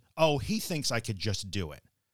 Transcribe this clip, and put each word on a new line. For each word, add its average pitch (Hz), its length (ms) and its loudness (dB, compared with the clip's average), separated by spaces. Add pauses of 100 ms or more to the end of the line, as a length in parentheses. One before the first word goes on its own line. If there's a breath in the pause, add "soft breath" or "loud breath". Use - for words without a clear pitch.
(180)
"Oh, 156 220 6
he 160 200 -2
thinks 151 320 -2
I 117 100 0
could 98 180 -4
just 101 320 -2
do 87 200 -2
it." 78 120 -16 (300)